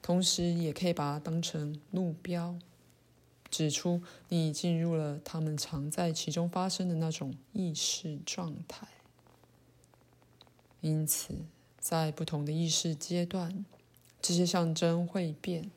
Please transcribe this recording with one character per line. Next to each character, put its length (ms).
同 180
时 320
也 200
可 160
以 40
把 200
它 80
当 200
成 400
路 280
标， 380
指 220
出 320
你 180
已 40
进 300
入 140
了 260
他 180
们 160
常 320
在 240
其 200
中 160
发 200
生 200
的 80
那 120
种 280
意 200
识 540
状 300
态。 220
因 260
此， 300
在 320
不 140
同 200
的 60
意 180
识 280
阶 280
段， 400
这 140
些 100
象 300
征 320
会 340
变 360